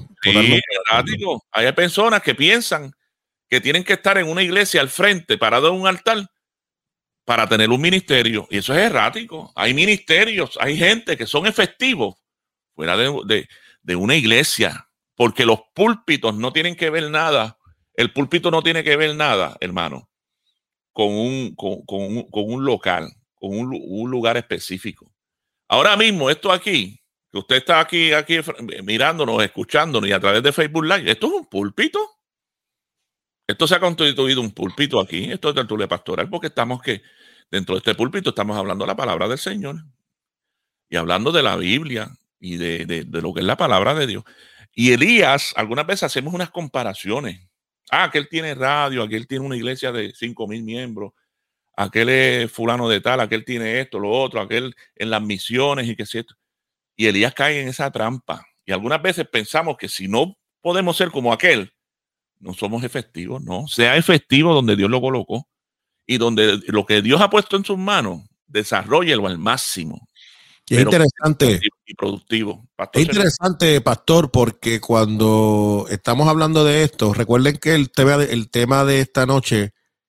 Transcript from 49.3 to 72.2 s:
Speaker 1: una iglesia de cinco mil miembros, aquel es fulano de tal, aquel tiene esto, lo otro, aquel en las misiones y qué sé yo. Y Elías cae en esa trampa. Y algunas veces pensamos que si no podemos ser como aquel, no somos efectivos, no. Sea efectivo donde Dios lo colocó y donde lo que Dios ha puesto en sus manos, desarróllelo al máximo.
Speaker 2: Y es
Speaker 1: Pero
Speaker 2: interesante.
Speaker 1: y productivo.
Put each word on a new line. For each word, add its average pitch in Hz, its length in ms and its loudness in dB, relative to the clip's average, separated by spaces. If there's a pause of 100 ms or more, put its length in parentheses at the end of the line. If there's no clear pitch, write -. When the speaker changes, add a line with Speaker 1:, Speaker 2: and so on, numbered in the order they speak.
Speaker 1:
una 135 120 -6
iglesia 127 340 -6
de 107 240 -6
cinco 117 320 -8
mil 113 160 -10
miembros, 110 480 -10 (640)
aquel 104 320 0
es 127 420 2
fulano 117 380 -2
de 104 140 2
tal, 127 180 0
aquel 110 240 -2
tiene 117 380 -4
esto, 120 180 -8
lo 101 100 -4
otro, 120 300 -2
aquel 110 340 -6 (220)
en 110 140 -6
las 107 120 -2
misiones 120 680 -2
y 110 80 -8
qué 113 80 -10
sé 113 140 -8
yo. - 160 -12 (600)
Y 107 120 2
Elías 104 260 2
cae 147 260 0
en 131 80 -6
esa 139 240 -6
trampa. 113 540 -6 (200)
Y 95 60 -8
algunas 120 300 -4
veces 175 280 -2
pensamos 147 480 -2
que - 120 -10
si 95 180 -8
no 135 300 0 (240)
podemos 175 340 0
ser 180 160 0
como 120 220 0
aquel, 113 400 2 (640)
no 90 140 -14
somos 113 320 -6
efectivos, 120 580 -10
no. 90 240 -8
Sea 120 300 4
efectivo 160 560 4
donde 117 240 4
Dios 98 120 2
lo 127 120 0
colocó 127 480 -4 (580)
y 123 100 0
donde 107 500 2
lo 104 180 2
que 107 160 4
Dios 123 180 4
ha 202 100 4
puesto 208 280 2
en 196 80 -2
sus 196 120 -4
manos, 170 440 -2 (260)
desarróllelo 113 800 0
al 92 100 -4
máximo. 92 720 -4 (600)
Speaker 2:
Y - 60 0
es 123 100 6
Speaker 1:
Pero 143 60 2
Speaker 2:
interesante. 143 680 2 (260)
Speaker 1:
y 104 100 -20
productivo. 104 720 -6 (120)